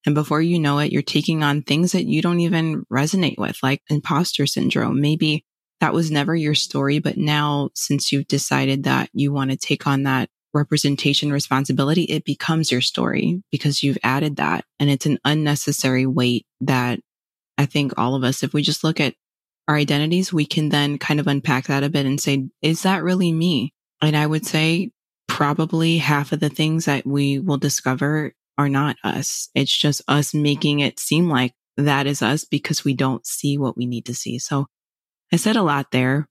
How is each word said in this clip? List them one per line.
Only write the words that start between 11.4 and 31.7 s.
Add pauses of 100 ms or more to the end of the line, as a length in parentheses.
it
becomes
your
story (100)
because
you've
added
that. (140)
And
it's
an
unnecessary
weight (160)
that (580)
I
think
all
of
us,
if
we
just
look
at (520)
our
identities,
we
can
then
kind
of
unpack
that
a
bit
and
say, (120)
"Is
that
really
me?" (280)
And
I
would
say (360)
probably
half
of
the
things
that
we
will
discover (240)
are
not
us.
It's
just
us
making
it
seem
like (240)